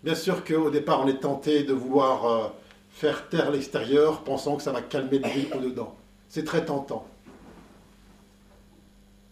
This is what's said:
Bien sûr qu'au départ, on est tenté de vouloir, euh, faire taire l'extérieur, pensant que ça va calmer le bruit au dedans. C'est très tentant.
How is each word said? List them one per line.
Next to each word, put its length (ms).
Bien 120
sûr 280
qu'au 280
départ, 300
on 60
est 120
tenté 440
de 100
vouloir, 520
euh, 220
faire 400
taire 220
l'extérieur, 720
pensant 320
que 80
ça 80
va 100
calmer 380
le 100
bruit 240
au 60
dedans. 360
C'est 160
très 200
tentant. 400